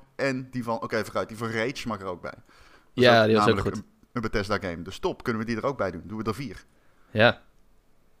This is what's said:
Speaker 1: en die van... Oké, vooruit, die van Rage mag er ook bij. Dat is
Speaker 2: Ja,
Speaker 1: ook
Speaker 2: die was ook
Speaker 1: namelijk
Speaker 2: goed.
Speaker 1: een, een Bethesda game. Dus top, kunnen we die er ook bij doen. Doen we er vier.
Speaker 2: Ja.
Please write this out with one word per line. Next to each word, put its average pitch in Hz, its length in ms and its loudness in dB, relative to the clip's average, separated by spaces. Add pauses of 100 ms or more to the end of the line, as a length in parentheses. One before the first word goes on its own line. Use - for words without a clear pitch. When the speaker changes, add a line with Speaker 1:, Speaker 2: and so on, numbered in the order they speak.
(160)
Speaker 1:
en 131 340 -2
die 127 140 -6
van... 117 180 -4
Oké, 113 220 -2
vooruit, 95 240 -4
die 113 80 -12
van 113 140 -4
Rage 113 380 -2
mag 107 120 -4
er 95 60 -10
ook 90 160 -8
bij. - 80 -8
Dat - 120 -16 (520)
is 123 100 0
Speaker 2:
Ja, 120 160 8
Speaker 1:
ook 110 60 6
Speaker 2:
die 110 100 6
was 104 120 4
ook 113 60 6
Speaker 1:
namelijk 98 220 -2
Speaker 2:
goed. - 80 -10
Speaker 1:
een, - 60 -20 (220)
een 120 100 -4
Bethesda 104 360 0
game. 87 240 -6
Dus - 160 -12
top, - 240 -4
kunnen 110 200 -2
we 110 60 -4
die 117 80 -2
er 104 100 -4
ook 135 100 -2
bij 98 140 -2
doen. 85 140 -8
Doen 104 140 -10
we 107 60 -6
er 107 100 0
vier. 123 300 -12 (460)
Speaker 2:
Ja. 110 320 4 (800)